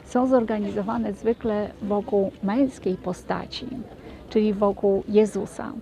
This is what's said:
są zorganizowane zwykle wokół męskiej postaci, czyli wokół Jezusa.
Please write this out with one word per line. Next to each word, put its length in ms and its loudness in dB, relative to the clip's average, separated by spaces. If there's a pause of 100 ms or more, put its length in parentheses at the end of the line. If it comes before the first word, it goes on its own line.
są 220 0
zorganizowane 840 0
zwykle 580 -2 (120)
wokół 500 0 (100)
męskiej 540 0
postaci, 720 -8 (640)
czyli 240 4
wokół 540 2
Jezusa. 720 2